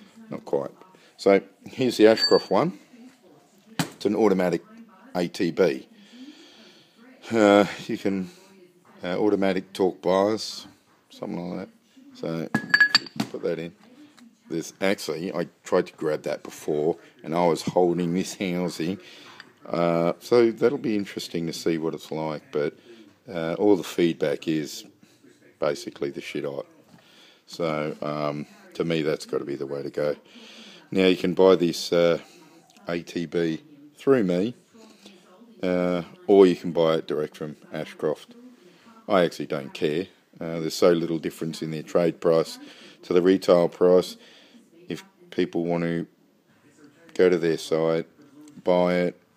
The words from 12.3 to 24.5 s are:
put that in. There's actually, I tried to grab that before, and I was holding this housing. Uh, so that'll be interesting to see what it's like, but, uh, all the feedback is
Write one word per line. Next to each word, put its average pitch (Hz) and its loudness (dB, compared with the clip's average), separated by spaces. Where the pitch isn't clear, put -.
put - -12
that 85 -2
in. 85 -10
There's 80 -8
actually, 90 -4
I 85 -4
tried 90 0
to - -20
grab 76 -4
that 73 -8
before, 78 -2
and 78 -8
I 87 2
was 78 2
holding 87 0
this 92 -4
housing. 90 -4
Uh, 85 0
so 120 4
that'll 120 0
be 120 -4
interesting 87 -6
to 78 -6
see 82 -2
what 78 -4
it's - -14
like, 78 -8
but, 76 -4
uh, 85 -6
all 104 4
the 82 -4
feedback 78 -2
is 78 -6